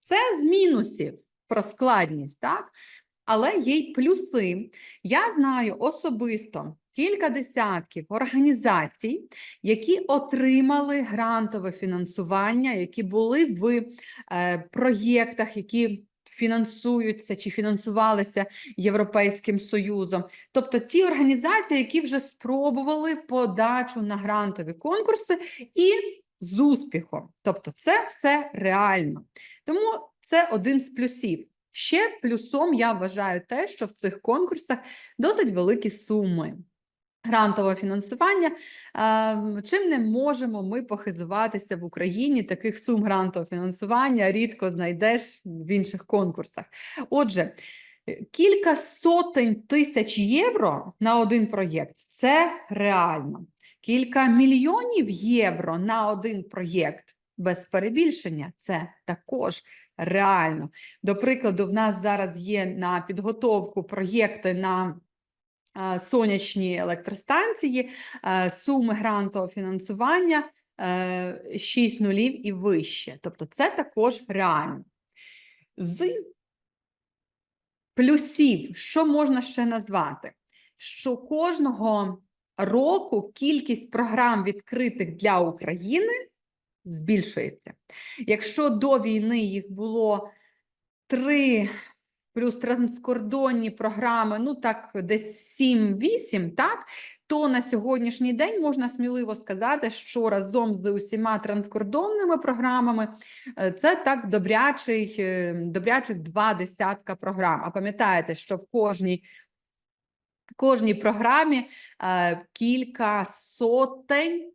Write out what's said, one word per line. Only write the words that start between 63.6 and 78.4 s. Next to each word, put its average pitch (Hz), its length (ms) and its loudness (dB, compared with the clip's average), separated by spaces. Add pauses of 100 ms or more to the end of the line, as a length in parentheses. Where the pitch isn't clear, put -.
проєкти 196 720 -2
на, 180 460 -2 (760)
е, 190 240 -4
сонячні 196 760 0
електростанції, 247 1120 -2 (340)
е, 185 260 2
суми 240 440 0
грантового 202 580 -2
фінансування, 240 1000 0 (300)
е, 180 800 -4
шість 233 420 0
нулів 208 460 0
і 202 60 -4
вище. 175 720 -4
Тобто 165 240 -10
це 302 240 0
також 247 580 -2
реально. 156 560 0 (920)
З 349 480 -4 (1700)
плюсів, 254 800 4